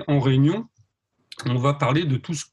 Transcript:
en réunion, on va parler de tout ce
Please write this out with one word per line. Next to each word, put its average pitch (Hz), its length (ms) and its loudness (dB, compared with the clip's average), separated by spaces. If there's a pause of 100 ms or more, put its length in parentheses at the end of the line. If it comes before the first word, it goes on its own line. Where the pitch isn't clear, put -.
en 143 140 2
réunion, 139 480 2 (760)
on 123 120 0
va 139 140 0
parler 143 320 0
de 135 100 0
tout 147 180 -8
ce 143 200 -8